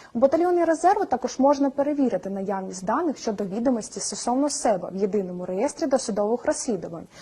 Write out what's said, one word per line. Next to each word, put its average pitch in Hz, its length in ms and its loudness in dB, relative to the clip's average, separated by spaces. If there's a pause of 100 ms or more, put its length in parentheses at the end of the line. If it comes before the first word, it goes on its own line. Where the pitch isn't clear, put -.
(140)
У 240 40 -4
батальйоні 330 460 4
резерву 349 400 4
також - 340 -2
можна 277 320 4
перевірити 277 600 0
наявність 190 540 -6
даних 277 340 0
щодо 214 260 -4
відомості 214 560 -2
стосовно 254 500 -2
себе 190 420 0
в 185 40 -6
єдиному 185 500 -2
реєстрі 226 400 -2
досудових 220 580 0
розслідувань. 170 640 -4 (160)